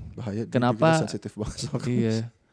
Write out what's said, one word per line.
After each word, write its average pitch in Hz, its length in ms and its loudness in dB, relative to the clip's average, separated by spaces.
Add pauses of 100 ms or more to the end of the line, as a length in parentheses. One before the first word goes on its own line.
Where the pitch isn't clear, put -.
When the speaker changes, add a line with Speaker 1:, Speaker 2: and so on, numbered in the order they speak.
(140)
Speaker 1:
bahaya. 104 280 -4
Dia - 80 -6
Speaker 2:
Kenapa 123 400 4
Speaker 1:
juga 160 120 6
sensitif - 320 -6
banget - 280 -6
soal - 160 -4
komunis. 120 380 2
Speaker 2:
Iya. 113 100 0 (280)